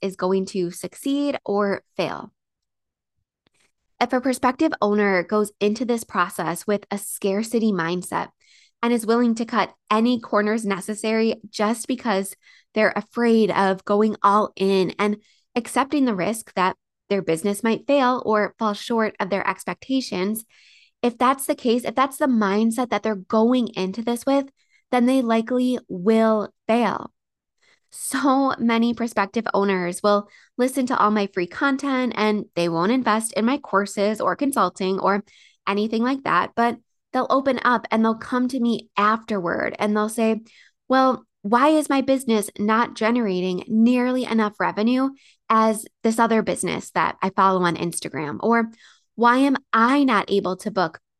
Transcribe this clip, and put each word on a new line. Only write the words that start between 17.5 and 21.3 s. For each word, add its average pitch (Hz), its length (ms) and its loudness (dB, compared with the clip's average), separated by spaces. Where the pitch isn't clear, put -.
might 226 240 0
fail 262 400 2
or 208 320 0
fall 208 160 -2
short 220 440 -2
of 190 120 -4
their 196 180 -2
expectations, 214 960 -4
if 240 140 0
that's 269 300 0